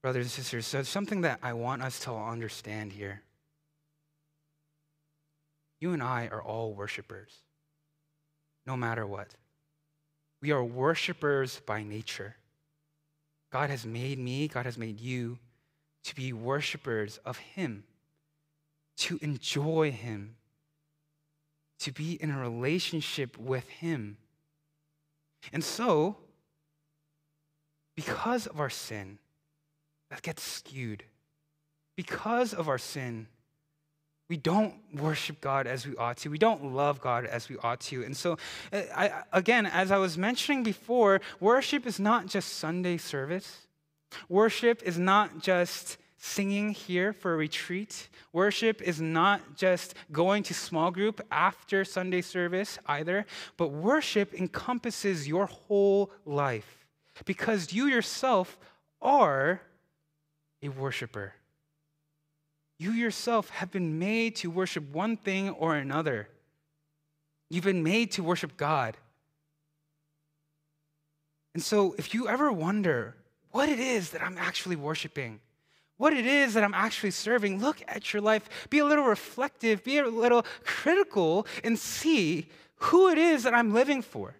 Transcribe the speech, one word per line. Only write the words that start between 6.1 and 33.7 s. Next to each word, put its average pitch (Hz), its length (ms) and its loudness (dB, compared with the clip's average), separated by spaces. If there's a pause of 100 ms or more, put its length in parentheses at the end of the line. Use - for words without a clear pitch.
are 107 140 -8
all 110 320 -6
worshipers, 101 600 -12 (1300)
no 131 120 -8
matter 113 280 -4
what. 101 300 -12 (1040)
We 147 100 -2
are 135 120 2
worshipers 135 1040 -2
by 107 180 -4
nature. 104 540 -10 (1120)
God 139 180 -2
has 120 160 -8
made 127 340 -6
me, 131 280 -4
God 127 180 -6
has 123 120 -8
made 113 240 -10
you 123 360 -6 (680)
to - 100 -12
be 131 160 -6
worshipers 117 960 -4
of 123 120 -8
him, - 460 -8 (1120)
to 170 240 -4
enjoy 151 680 -2
him, 107 440 -10 (1400)
to 143 120 -6
be 156 220 -6
in 156 180 -4
a 139 80 -4
relationship 135 1000 -4
with 123 300 -4
him. 117 500 -6 (1300)
And 165 120 -4
so, 202 540 0 (1800)
because 226 520 -4
of 151 140 -6
our 135 80 0
sin, 104 500 -10 (880)
that - 120 -16
gets 160 200 -10
skewed. 120 640 -10 (920)
Because 226 580 -2
of 165 140 -4
our 131 120 0
sin, 117 480 -8 (1000)